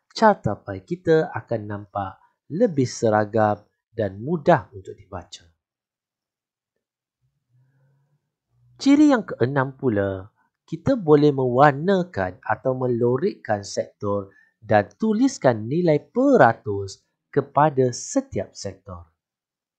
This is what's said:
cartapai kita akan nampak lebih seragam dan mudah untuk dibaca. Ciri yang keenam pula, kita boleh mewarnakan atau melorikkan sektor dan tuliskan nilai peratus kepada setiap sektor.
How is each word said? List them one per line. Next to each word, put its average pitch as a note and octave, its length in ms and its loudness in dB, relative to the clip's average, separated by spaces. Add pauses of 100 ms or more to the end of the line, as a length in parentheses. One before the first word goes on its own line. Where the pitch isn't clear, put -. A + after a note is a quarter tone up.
cartapai A2 720 0
kita D#3+ 480 0
akan A2+ 400 -8
nampak G2+ 480 -8 (320)
lebih D3+ 400 -2
seragam G#2+ 720 0 (320)
dan G2 240 -6
mudah C#3+ 560 0
untuk G2 240 -18
dibaca. - 480 -18 (3250)
Ciri C#4+ 380 4
yang A3+ 100 0
keenam C3+ 540 -2
pula, G2 560 -2 (320)
kita B3+ 320 -2
boleh D3 340 4
mewarnakan C3+ 1120 0
atau C3 320 -4
melorikkan B2 880 -2
sektor G2+ 720 -8 (240)
dan G#2 400 0
tuliskan G#3 720 0
nilai D#3 320 2
peratus A#2+ 1040 0 (240)
kepada C3+ 640 0
setiap - 640 -8
sektor. F2 480 -16 (720)